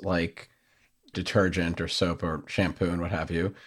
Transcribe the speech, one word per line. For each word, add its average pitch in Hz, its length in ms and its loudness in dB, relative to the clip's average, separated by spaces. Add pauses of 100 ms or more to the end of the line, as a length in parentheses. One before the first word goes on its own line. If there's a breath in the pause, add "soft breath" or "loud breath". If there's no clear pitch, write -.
like 87 460 -2 (640)
detergent 90 680 2
or 85 60 -2
soap 85 360 0
or 80 240 -4
shampoo 90 420 0
and 87 120 -2
what 85 100 -4
have 82 180 -2
you, 87 240 0 (140)